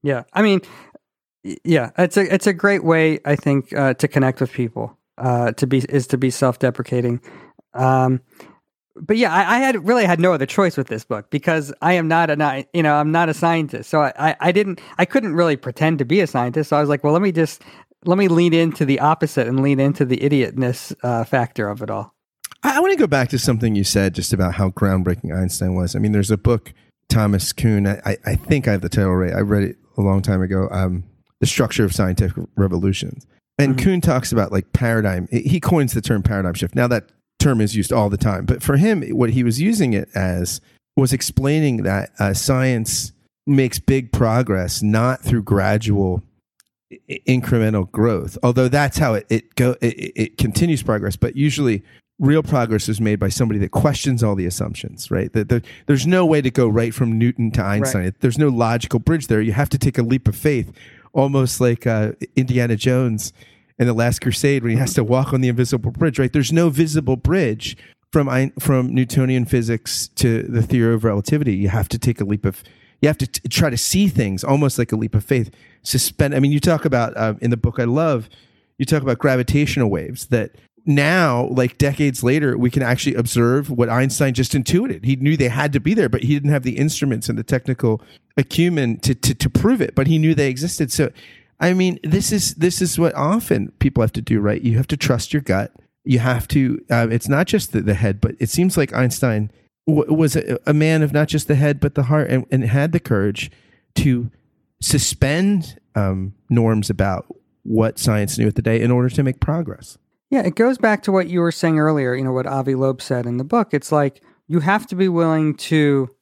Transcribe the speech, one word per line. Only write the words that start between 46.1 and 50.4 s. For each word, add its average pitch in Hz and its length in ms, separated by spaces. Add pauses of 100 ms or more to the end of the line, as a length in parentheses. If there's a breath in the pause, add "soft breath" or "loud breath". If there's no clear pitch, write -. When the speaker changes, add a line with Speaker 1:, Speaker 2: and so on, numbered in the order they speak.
Speaker 2:
i-, - 380
incremental 110 600
growth, 104 520
although 123 260
that's 143 280
how 135 160
it, - 160
it - 280
go, 123 160 (100)
it, 117 120
it, - 220
it - 220
continues 147 440